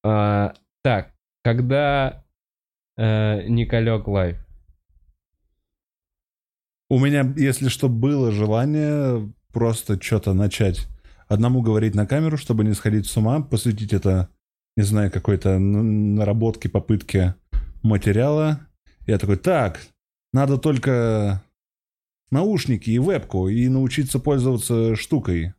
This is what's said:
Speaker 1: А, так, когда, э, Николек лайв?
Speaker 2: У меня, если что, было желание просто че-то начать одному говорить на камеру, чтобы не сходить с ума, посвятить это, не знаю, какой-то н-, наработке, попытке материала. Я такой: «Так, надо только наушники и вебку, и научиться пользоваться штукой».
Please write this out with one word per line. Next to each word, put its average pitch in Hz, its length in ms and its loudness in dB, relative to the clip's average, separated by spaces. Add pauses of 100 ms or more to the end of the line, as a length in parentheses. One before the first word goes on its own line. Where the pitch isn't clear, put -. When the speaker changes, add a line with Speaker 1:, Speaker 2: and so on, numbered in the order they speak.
Speaker 1:
А, 104 500 0 (300)
так, 110 300 -2 (300)
когда, 135 800 0 (760)
э, 107 500 0
Николек 113 600 0
лайв? 92 300 0 (2500)
Speaker 2:
У 131 100 4
меня, 139 380 2
если 135 320 0
что, 131 200 0
было 123 420 0
желание 123 1000 0 (220)
просто 113 460 -2
че-то 104 340 0
начать 98 540 0 (400)
одному 120 340 2
говорить 110 340 2
на 104 120 2
камеру, 156 300 0
чтобы 110 260 -2
не 107 100 2
сходить 107 340 0
с - 100 -10
ума, 117 240 2
посвятить 110 520 -2
это, 92 360 0 (460)
не 110 80 2
знаю, 101 280 2
какой-то 95 400 0
н-, 104 640 2
наработке, 107 540 0
попытке 98 680 0 (480)
материала. 135 840 0 (400)
Я 101 120 0
такой: 98 180 0
«Так, 139 420 0 (540)
надо 135 240 2
только 117 840 0 (880)
наушники 139 580 0
и 117 100 2
вебку, 131 500 -2
и 120 200 0
научиться 131 500 0
пользоваться 120 760 0
штукой». 90 640 -4